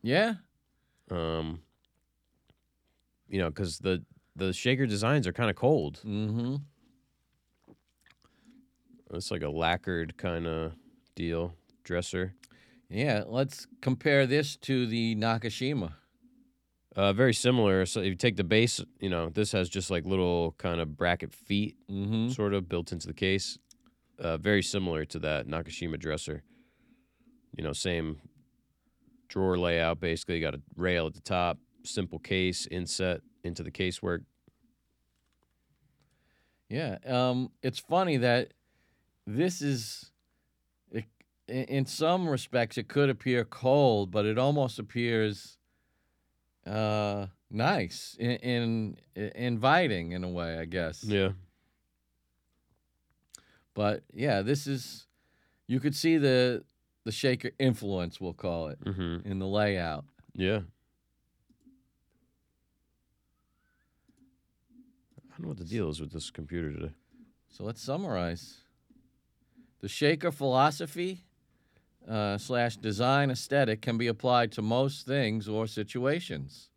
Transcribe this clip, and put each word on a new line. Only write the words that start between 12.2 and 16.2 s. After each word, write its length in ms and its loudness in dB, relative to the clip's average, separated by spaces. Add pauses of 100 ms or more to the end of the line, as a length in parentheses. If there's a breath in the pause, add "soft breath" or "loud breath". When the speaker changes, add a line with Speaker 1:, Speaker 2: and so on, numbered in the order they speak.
Speaker 1:
Yeah, 380 0
let's 400 -2 (140)
compare 460 4
this 320 0
to 280 0
the 300 0
Nakashima. 760 0 (1040)